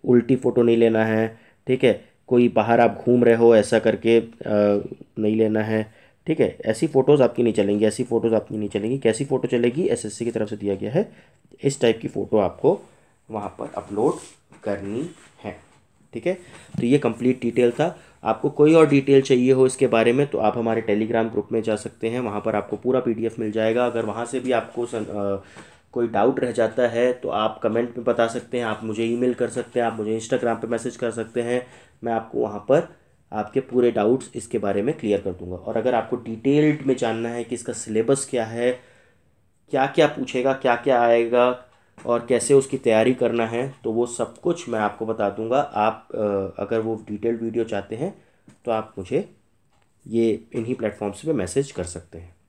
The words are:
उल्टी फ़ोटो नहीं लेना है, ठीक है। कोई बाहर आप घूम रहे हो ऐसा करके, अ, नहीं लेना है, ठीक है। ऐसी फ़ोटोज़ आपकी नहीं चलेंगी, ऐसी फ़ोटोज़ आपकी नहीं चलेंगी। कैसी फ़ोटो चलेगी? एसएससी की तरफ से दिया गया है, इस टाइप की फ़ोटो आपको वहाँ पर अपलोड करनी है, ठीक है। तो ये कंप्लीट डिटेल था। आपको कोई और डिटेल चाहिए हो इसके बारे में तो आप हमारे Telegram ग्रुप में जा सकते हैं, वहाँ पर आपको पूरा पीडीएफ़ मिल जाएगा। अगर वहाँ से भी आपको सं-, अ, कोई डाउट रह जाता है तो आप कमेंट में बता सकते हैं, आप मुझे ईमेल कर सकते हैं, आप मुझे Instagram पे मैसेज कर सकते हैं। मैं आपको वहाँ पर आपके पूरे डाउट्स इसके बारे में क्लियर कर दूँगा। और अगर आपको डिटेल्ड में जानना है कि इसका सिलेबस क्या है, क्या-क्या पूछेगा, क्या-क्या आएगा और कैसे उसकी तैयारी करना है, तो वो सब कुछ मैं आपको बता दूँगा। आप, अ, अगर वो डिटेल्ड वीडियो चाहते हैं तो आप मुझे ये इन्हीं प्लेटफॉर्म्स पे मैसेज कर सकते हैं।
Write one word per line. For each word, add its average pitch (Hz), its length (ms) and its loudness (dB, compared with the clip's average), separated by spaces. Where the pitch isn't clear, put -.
उल्टी 123 300 4
फ़ोटो 123 280 0
नहीं 117 140 4
लेना 113 280 4
है, 110 340 -2
ठीक 127 160 0
है। 117 280 2
कोई 123 220 4
बाहर 113 300 2
आप 117 260 2
घूम 120 180 4
रहे 117 120 8
हो 117 200 8
ऐसा 107 240 4
करके, 113 400 4
अ, 117 80 -2
नहीं 107 160 2
लेना 110 260 2
है, 110 320 -2
ठीक - 120 -2
है। 120 260 0
ऐसी 110 220 -2
फ़ोटोज़ 139 360 4
आपकी 120 200 2
नहीं 110 100 2
चलेंगी, 104 320 2
ऐसी 110 180 -2
फ़ोटोज़ 113 320 0
आपकी 107 220 -4
नहीं 104 120 -6
चलेंगी। 110 280 -4
कैसी 117 280 0
फ़ोटो 127 220 -4
चलेगी? 123 400 0
एसएससी 113 380 -4
की 117 60 -2
तरफ 107 180 -4
से 110 80 -8
दिया 101 180 -2
गया 104 160 -8
है, 185 200 -4
इस 139 180 -2
टाइप 113 200 2
की - 60 -10
फ़ोटो 107 300 -4
आपको 131 440 0
वहाँ 104 200 -8
पर - 260 -12
अपलोड 101 380 -2
करनी 104 460 -6
है, 98 120 -10
ठीक 117 140 -8
है। 180 60 -2
तो - 60 -2
ये 123 140 4
कंप्लीट 120 440 0
डिटेल 120 300 2
था। 160 280 -2
आपको - 260 -2
कोई 151 240 6
और 160 160 8
डिटेल 139 320 6
चाहिए 127 300 4
हो 131 140 6
इसके 127 220 2
बारे 113 260 4
में 139 140 2
तो - 100 -4
आप 107 200 2
हमारे 113 240 0
Telegram 110 500 0
ग्रुप 104 200 -4
में 117 120 0
जा 107 120 -2
सकते - 340 -8
हैं, 120 100 -4
वहाँ 104 220 -6
पर 110 140 -2
आपको 104 200 -4
पूरा 123 240 -2
पीडीएफ़ 113 400 -4
मिल 110 120 -4
जाएगा। 110 340 0
अगर 113 200 -4
वहाँ 110 200 -6
से 127 140 -6
भी 127 120 -4
आपको 117 340 -4
सं-, 113 240 -8
अ, 101 320 -4
कोई 120 160 -2
डाउट 110 320 2
रह 123 120 -4
जाता 113 360 0
है 120 260 0
तो - 160 -8
आप 110 340 -2
कमेंट 120 340 -2
में 120 80 -10
बता 117 220 2
सकते 117 300 -6
हैं, 120 80 -4
आप 107 180 -6
मुझे 110 200 -4
ईमेल 120 300 0
कर 117 160 -2
सकते 123 300 -6
हैं, 117 80 0
आप 110 100 -4
मुझे 110 220 -4
Instagram 117 420 -2
पे 117 60 -8
मैसेज 117 280 -6
कर 117 160 -4
सकते 113 300 -6
हैं। 123 260 -4
मैं 117 100 -2
आपको 113 260 -4
वहाँ 104 200 -4
पर 156 280 2
आपके 107 280 -4
पूरे 120 320 2
डाउट्स 113 440 0
इसके 117 220 -8
बारे 101 240 -2
में 135 160 -4
क्लियर 101 240 0
कर 95 100 -6
दूँगा। 90 240 -10
और 110 220 -8
अगर 120 180 0
आपको 113 200 -2
डिटेल्ड 139 680 0
में 131 140 0
जानना 117 340 -4
है 120 140 -6
कि 123 120 -6
इसका 117 180 -10
सिलेबस 113 560 -2
क्या 117 160 -2
है, 117 260 -2
क्या-क्या 143 380 2
पूछेगा, 131 460 -2
क्या-क्या 123 480 2
आएगा 120 640 2
और 117 240 -2
कैसे 123 240 2
उसकी 135 240 4
तैयारी 113 360 4
करना 117 320 0
है, 120 280 -6
तो 117 80 -4
वो 117 140 0
सब - 320 -8
कुछ 175 320 -4
मैं 113 100 -2
आपको 107 260 -2
बता 110 240 -2
दूँगा। 113 300 -2
आप, 110 520 -2
अ, 98 500 -4
अगर 107 180 -2
वो 110 300 -4
डिटेल्ड 113 320 -4
वीडियो 113 220 -4
चाहते 107 320 -6
हैं 156 180 -6
तो 120 60 -4
आप 110 260 -4
मुझे 127 320 -4
ये 113 360 0
इन्हीं 120 220 -4
प्लेटफॉर्म्स 104 500 -6
पे 156 80 -2
मैसेज 135 380 -2
कर 90 120 -8
सकते 87 340 -12
हैं। 85 180 -20